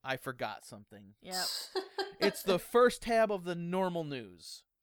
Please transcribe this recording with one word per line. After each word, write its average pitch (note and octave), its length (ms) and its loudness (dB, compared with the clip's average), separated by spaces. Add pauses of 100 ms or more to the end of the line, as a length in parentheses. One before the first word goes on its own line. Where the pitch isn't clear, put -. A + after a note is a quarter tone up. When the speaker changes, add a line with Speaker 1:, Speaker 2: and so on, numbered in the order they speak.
Speaker 1:
I C3 120 -2
forgot B2 480 -6
something." G#2 560 -18
Speaker 2:
Yep. F#3 240 -4 (300)
Speaker 3:
<laughs> F#4+ 100 -4 (360)
Speaker 1:
It's - 240 2
the F#3 160 4
first - 420 4
tab A3+ 300 4
of F#3 100 -2
the F3 140 -4
normal F3 480 0
news. A2 580 -10 (200)